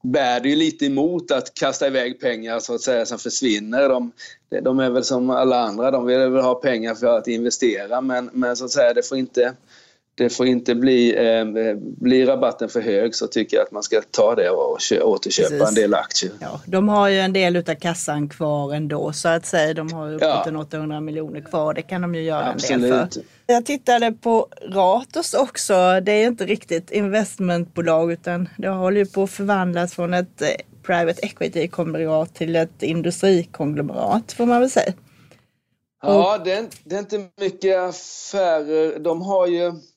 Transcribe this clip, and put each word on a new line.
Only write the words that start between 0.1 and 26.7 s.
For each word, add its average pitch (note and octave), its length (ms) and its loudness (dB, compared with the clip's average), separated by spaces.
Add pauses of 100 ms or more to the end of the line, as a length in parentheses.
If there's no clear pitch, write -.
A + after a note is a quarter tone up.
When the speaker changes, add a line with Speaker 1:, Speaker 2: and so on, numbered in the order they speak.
Speaker 1:
det C3 100 0
ju D3 60 2
lite D#3 300 0
emot D#3 460 0
att C3 220 -2
kasta C#3 340 -2
iväg B2+ 320 -2
pengar, A2+ 400 -4
så A#2+ 160 -6
att A2+ 60 -6
säga, A#2+ 240 0
som A2+ 140 -8
försvinner. A#2+ 720 0
De, B2 220 0 (520)
de C3 160 2
är C3 100 2
väl B2 140 0
som B2+ 260 0
alla B2+ 300 2
andra, A#2 320 0
de B2 140 0
vill B2+ 140 4
väl C3 240 4
ha B2+ 120 4
pengar A2+ 400 -2
för A#2 220 2
att A2 100 -2
investera, A#2 720 0
men, B2+ 320 -4
men B2 220 0
så B2+ 100 -8
att B2 60 -8
säga, A#2+ 220 4
det A#2+ 140 0
får C3+ 100 -4
inte, B2+ 360 0 (600)
det A#2+ 140 2
får B2 160 0
inte A#2+ 300 2
bli, A#2+ 400 4
eh, A2+ 640 2
blir B2 480 2
rabatten B2+ 440 0
för A#2 120 -2
hög, A2 340 0
så A2 120 -4
tycker G#2+ 300 -2
jag G#2 80 4
att - 60 -18
man G#2 120 -8
ska A2 180 0 (100)
ta A2+ 240 4
det F2+ 140 2
och - 300 0
kö-, - 220 0
återköpa - 480 0
Speaker 2:
Precis. C#3+ 180 2
Speaker 1:
en G#2+ 80 0
del G#2 180 4
aktier. - 460 -4
Speaker 2:
Ja, D#3+ 260 -12
de F#3+ 240 2
har G3+ 180 4
ju F#3+ 120 2
en F#3+ 140 0
del F3+ 220 2
utav E3+ 200 -2
kassan D3+ 540 -4
kvar D3 440 -4
ändå, D3+ 400 -4
så E3+ 160 -4
att E3 160 0
säga. D#3+ 280 0
De D#3+ 200 -6
har D#3 140 -10
ju D#3 80 -8
uppåt D#3 120 0
Speaker 1:
Ja. B2 200 0
Speaker 2:
en D#3 80 -4
åttahundra D3+ 460 -8
miljoner D#3 400 -8
kvar, D#3 320 -2
det D#3 80 -4
kan F3+ 200 -6
de F3 140 -4
ju D#3+ 60 -4
göra D#3 240 -2
en B2+ 120 -4
del B2+ 260 0
Speaker 1:
Absolut. B2+ 300 0
Speaker 2:
för. - 100 -12 (260)
Jag A#3+ 160 2
tittade A#3+ 460 0
på A3+ 360 0 (220)
Ratos G3 640 0
också, B3 400 0 (280)
det G3 100 0
är G#3+ 160 4
inte A3+ 180 -4
riktigt F3 460 -4